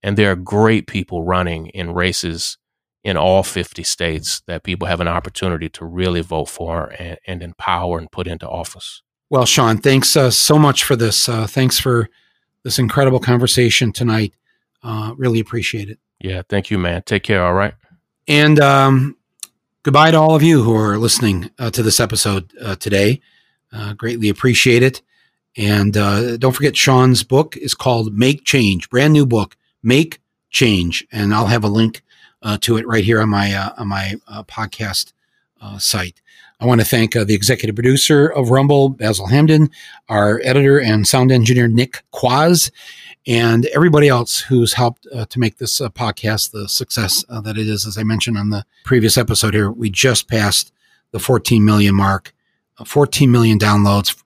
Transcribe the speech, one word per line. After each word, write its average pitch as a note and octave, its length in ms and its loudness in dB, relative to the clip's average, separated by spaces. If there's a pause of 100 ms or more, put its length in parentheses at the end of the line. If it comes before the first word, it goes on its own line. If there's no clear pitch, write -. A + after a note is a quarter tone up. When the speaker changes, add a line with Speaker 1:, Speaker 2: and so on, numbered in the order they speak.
Speaker 1:
And G2+ 160 -2
there G#2 120 2
are F#2 60 -2
great G#2 500 0
people F2 360 -8
running E2+ 460 -4
in E2+ 260 -12
races F2 640 -6 (440)
in F#2+ 140 -4
all F#2 260 2
fifty - 400 -10
states - 640 -6
that E2+ 160 -12
people F#2 260 -8
have F2 120 -4
an E2+ 80 -2
opportunity E2+ 640 -6
to - 160 -16
really F2 340 -4
vote E2 300 -8
for E2 380 -8 (100)
and, F2 280 -14
and F2+ 160 -12
empower F2 560 -6
and D#2+ 140 -14
put F2 140 -10
into E2 200 -12
office. - 540 -14 (300)
Speaker 2:
Well, C3 160 2
Sean, A2+ 320 2
thanks, C3+ 380 2
uh, C3 140 4
so - 280 2
much D3 260 4
for C#3+ 100 0
this. A2+ 320 0
Uh, A2 200 -4
thanks C3 340 0
for A#2+ 300 -2 (520)
this - 160 -6
incredible B2+ 420 0
conversation B2 680 0
tonight. A2 440 -2 (480)
Uh, A2 340 -10
really B2 240 -2
appreciate G#2+ 480 -8
it. G#2+ 100 -20 (220)
Speaker 1:
Yeah, F#2+ 260 -8
thank G2 240 -4
you, G#2 80 -2
man. F2 240 -4
Take G2+ 200 -4
care, F#2+ 220 -2
all F2 100 0
right? G2+ 200 -2 (540)
Speaker 2:
And, D3+ 320 4
um, C3+ 560 4 (680)
goodbye D3+ 280 4
to D#3+ 80 4
all D#3 160 4
of D3 80 4
you D#3 200 6
who A2+ 140 2
are G#2+ 220 0
listening, G#2+ 600 0
uh, A#2+ 120 -6
to A#2+ 120 -4
this G#2+ 180 0
episode, G2+ 600 -4
uh, G#2 160 -8
today. G2+ 440 0 (520)
Uh, G#2+ 220 -10
greatly A2+ 340 -4
appreciate A#2+ 540 2
it. C3 200 0 (540)
And, G#2 400 0
uh, G#2 400 0
don't B2+ 160 0
forget C3+ 240 -2
Sean's B2+ 480 4
book C#3+ 320 0
is - 180 -6
called A2+ 400 -2
Make C3 300 0
Change, G2+ 440 0
brand C#3 240 2
new D3 140 4
book, A2+ 300 -2 (260)
Make C3+ 380 0 (300)
Change. F#2+ 600 0
And G#2 240 -2
I'll A2 120 0
have A2+ 180 0
a G#2 40 0
link, A2 340 0 (400)
uh, G#2+ 160 -6
to A#2 180 0
it A#2 100 -4
right A2+ 180 0
here A2 160 2
on G#2+ 80 0
my, G2+ 240 -2
uh, G2 240 -6
on G2 120 -10
my, G2 260 -6 (140)
uh, G#2 160 -18
podcast, - 680 -10 (480)
uh, G2+ 180 -16
site. F#2 440 -6 (360)
I - 60 -10
wanna A#2 200 4
thank, A2+ 300 0
uh, A2 100 0
the G#2 100 0
executive G#2+ 400 -2
producer C3+ 520 4
of C3+ 240 -2
Rumble, C#3 380 4
Basil G#2+ 380 -4
Hamden, D3+ 420 4 (400)
our G#2 340 2
editor C#3 380 4
and G#2+ 260 2
sound C3 240 4
engineer, B2 380 4
Nick A#2 340 -2 (100)
Quaz, D3+ 580 2 (560)
and A#2 400 2
everybody D3 420 4
else A#2+ 320 0
who's A#2+ 340 0
helped, A#2+ 400 -2
uh, A2+ 120 -8
to - 120 -8
make A2+ 200 -2
this, - 240 -6
uh, A#2 80 -6
podcast G#2+ 600 -6
the G2+ 160 -12
success, - 600 -4
uh, A2+ 140 -12
that G#2+ 160 -8
it G#2+ 100 -2
is. G#2 160 -4
As G#2+ 140 -10
I A2 60 -4
mentioned A2 340 -2
on G#2 120 -2
the G2+ 140 -4 (200)
previous A2+ 340 2
episode A2 340 0
here, G#2 180 0
we A#2 200 -6
just A2+ 380 0
passed G#2 440 -2 (380)
the A2 80 -10
fourteen A2+ 460 2
million G#2 300 4
mark, G2 380 0 (460)
uh, - 60 -18
fourteen C#3+ 460 2
million A2+ 280 4
downloads G#2 680 2